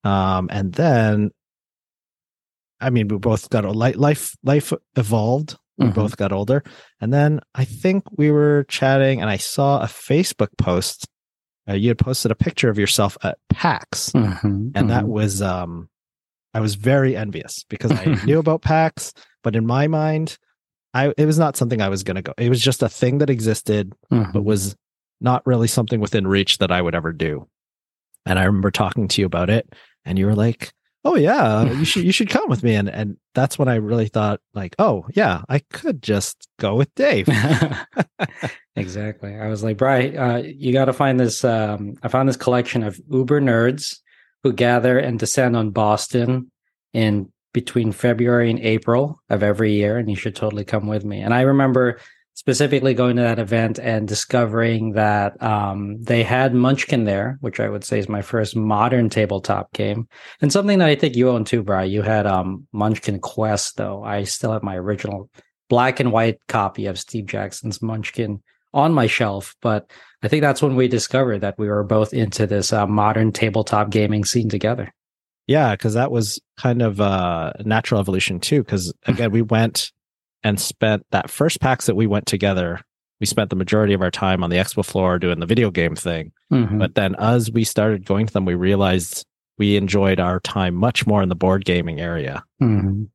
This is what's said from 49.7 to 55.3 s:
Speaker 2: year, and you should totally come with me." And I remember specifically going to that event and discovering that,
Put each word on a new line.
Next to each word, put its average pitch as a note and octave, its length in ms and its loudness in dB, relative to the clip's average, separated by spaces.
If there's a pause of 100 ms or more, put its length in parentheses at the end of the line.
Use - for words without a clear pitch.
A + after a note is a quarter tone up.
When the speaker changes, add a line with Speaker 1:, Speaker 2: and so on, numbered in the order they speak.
Speaker 2:
year, G#2 260 2
and A2 120 -4
you G2+ 80 -2
should G#2 180 -8
totally G#2 300 -6
come G#2 220 -4
with G#2+ 180 -4
me." G2+ 160 -6
And G#2 120 0
I B2 80 4
remember C3 580 2 (340)
specifically C3+ 600 0
going B2 220 2
to A#2+ 60 2
that A2+ 180 0
event A2+ 400 0
and A2 300 -2
discovering A2+ 840 0
that, G#2 500 0